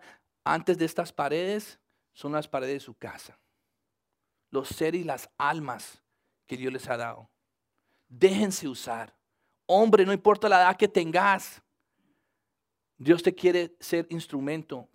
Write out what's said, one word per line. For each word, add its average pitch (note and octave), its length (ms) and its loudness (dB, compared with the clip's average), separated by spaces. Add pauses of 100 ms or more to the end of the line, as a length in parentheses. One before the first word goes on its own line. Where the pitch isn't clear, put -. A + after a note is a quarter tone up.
(460)
antes E3 320 0
de E3 80 0
estas E3 260 -6
paredes F3+ 680 -6 (340)
son C#3+ 180 -12
las D3+ 160 -6
paredes C3+ 280 -6
de C#3 40 -10
su A#2 160 -20
casa. - 420 -18 (1120)
Los C3+ 200 -6
seres E3 320 -4
y - 20 -8
las C#3+ 340 -10
almas C#3+ 640 -6 (460)
que B2+ 100 -10
Dios B2+ 140 -6
les C3 180 -12
ha A#2+ 80 -4
dado. A#2 320 -12 (800)
Déjense F#3+ 600 2
usar. A2+ 460 -10 (600)
Hombre, G#3 320 6
no F#3+ 60 0
importa G3+ 380 2
la F#3+ 80 6
edad F3+ 180 4
que G3+ 140 2
tengas, F3+ 720 0 (1400)
Dios E3+ 260 2
te F3+ 100 2
quiere F3 460 0
ser E3+ 300 -4
instrumento. D3+ 840 -8